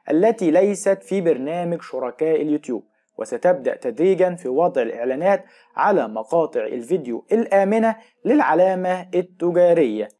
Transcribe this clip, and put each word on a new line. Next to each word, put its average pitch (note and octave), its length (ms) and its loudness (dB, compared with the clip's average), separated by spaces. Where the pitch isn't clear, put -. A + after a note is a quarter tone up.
التي F#3 400 2
ليست G3 520 2
في F#3+ 180 -4
برنامج E3 600 -2
شركاء D3 600 -2
اليوتيوب، D3 420 -4
وستبدأ C3 580 -2
تدريجا F3 580 0
في D3+ 140 -10
وضع C#3 340 0
الإعلانات C3 640 -2
على D#3 320 0
مقاطع B2 520 -2
الفيديو B2 720 -6
الآمنة A3 640 0
للعلامة F#3 880 2
التجارية. E3+ 920 2